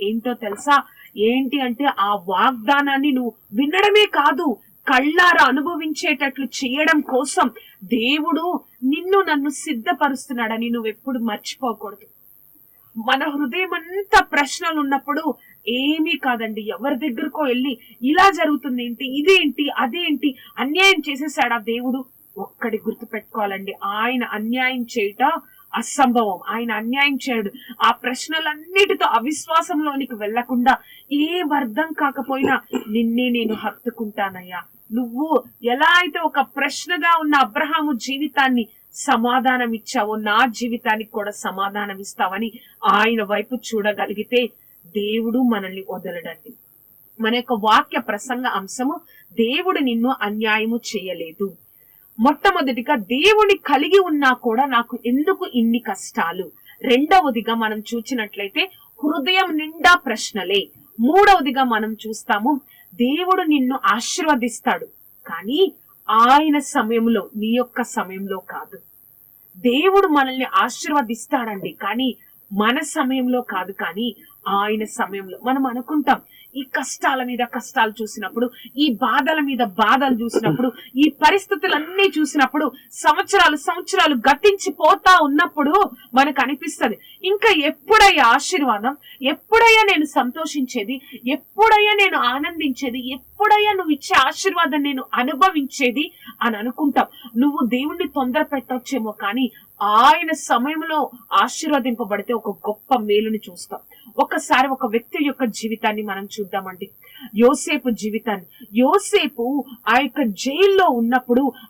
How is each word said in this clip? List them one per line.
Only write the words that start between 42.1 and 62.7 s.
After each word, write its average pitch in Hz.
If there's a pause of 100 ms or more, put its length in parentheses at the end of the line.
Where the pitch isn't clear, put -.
ఆయన 214
వైపు 208
చూడగలిగితే 208 (400)
దేవుడు 220
మనల్ని 190
వదలడండి. 175 (680)
మన 220
యొక్క 247
వాక్య 233
ప్రసంగ 247
అంశము, 247 (320)
"దేవుడు 330
నిన్ను 247
అన్యాయము 214 (180)
చేయలేదు." 175 (600)
మొట్టమొదటిగా, 294
దేవుని 381
కలిగి 311
ఉన్నా 294
కూడా 247
నాకు 240
ఎందుకు 311 (100)
ఇన్ని 233
కష్టాలు? 185 (300)
రెండవదిగా 262
మనం 214
చూచినట్లయితే, 226 (320)
హృదయం 330
నిండా 320
ప్రశ్నలే. 202 (320)
మూడవదిగా 302
మనం 220 (100)
చూస్తాము, 220 (340)